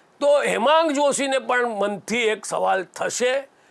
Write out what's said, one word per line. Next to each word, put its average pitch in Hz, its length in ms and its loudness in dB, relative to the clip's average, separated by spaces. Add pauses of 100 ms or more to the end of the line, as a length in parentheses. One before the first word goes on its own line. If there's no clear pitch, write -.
(200)
તો 285 220 4
હેમાંગ 277 500 2
જોશીને 269 460 0
પણ 247 280 -2
મનથી 208 520 -4
એક 220 260 -2
સવાલ 185 400 -2
થશે, 247 640 -4 (220)